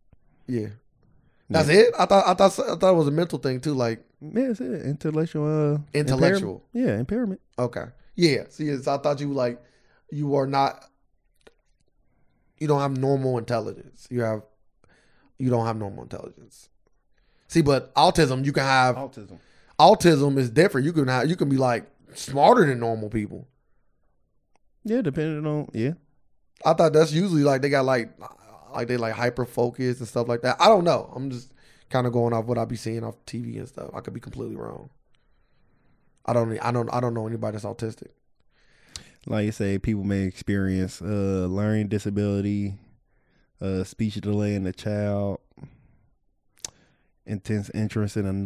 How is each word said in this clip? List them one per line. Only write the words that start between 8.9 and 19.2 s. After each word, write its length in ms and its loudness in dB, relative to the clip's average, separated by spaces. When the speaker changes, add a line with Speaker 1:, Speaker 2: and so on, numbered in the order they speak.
Speaker 1:
thought 220 -2
you, 120 -4
like, 280 -2
you 240 -2
are 100 2
not, 380 0
you 100 -4
don't 120 4
have 160 0
normal 420 0
intelligence. 720 -6
You 120 -2
have, 200 -2
you 120 0
don't 160 2
have 100 -2
normal 280 -10
intelligence. 640 -18
See, 140 2
but 320 2
autism, 500 2
you 80 -2
can 100 0
have 340 2
Speaker 2:
Autism. 420 -14